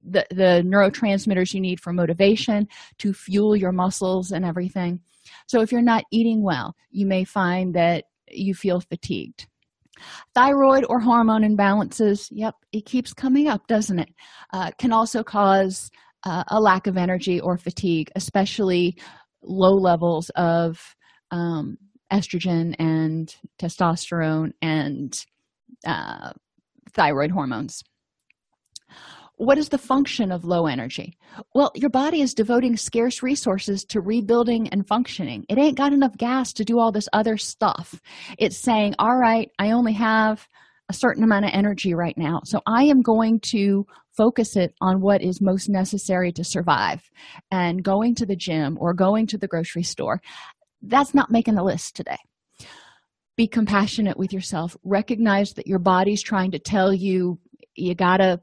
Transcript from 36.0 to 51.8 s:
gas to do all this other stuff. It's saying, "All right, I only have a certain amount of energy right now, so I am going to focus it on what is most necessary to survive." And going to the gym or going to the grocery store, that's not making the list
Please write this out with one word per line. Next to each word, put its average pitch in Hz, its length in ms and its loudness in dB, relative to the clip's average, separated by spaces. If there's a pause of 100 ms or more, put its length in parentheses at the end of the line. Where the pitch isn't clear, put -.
gas 247 380 -2
to 208 100 -4
do 233 140 2
all 226 120 4
this 208 220 -4
other 220 240 2
stuff. - 640 -4 (380)
It's 175 180 0
saying, 214 420 0
"All 240 200 2
right, 226 400 2
I 208 140 0
only 233 200 2
have 220 560 0 (400)
a 196 60 -6
certain - 280 0
amount 208 220 4
of 196 80 0
energy 196 400 0
right 170 240 -2
now, 160 280 -2
so - 220 -4
I 233 180 4
am 277 180 6
going 226 380 2 (100)
to 202 340 2 (320)
focus 226 400 2
it 180 240 0
on 185 220 2
what 196 180 4
is 180 220 -2
most 190 260 0
necessary 185 640 -2
to 175 100 -8
survive." 160 680 -2 (400)
And 180 340 -2
going 214 300 0
to 240 100 -4
the 190 120 -4
gym 160 440 -4
or 175 140 0
going 196 320 2
to 214 100 -6
the 196 120 -8
grocery 170 340 -6
store, - 400 -6 (580)
that's 262 320 0
not 277 180 2
making 226 260 2
the 180 60 0
list 180 320 -4